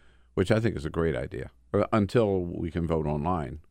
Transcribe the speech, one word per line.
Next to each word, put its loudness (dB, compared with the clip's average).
which 2
I 4
think 0
is -6
a -2
great 0
idea. -8
Uh, 4
until 2
we -6
can -2
vote 2
online, -2